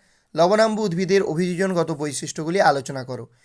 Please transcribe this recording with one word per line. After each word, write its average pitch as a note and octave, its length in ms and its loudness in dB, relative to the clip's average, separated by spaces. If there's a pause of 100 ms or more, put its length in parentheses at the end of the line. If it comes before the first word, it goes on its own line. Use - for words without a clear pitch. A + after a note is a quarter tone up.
(340)
লবণাম্ব G#3+ 460 4
উদ্ভিদের F#3+ 420 2
অভিযোজনগত F3 680 0
বৈশিষ্ট্যগুলি D3+ 720 -4
আলোচনা C#3 440 0
করো। B2 240 -10 (160)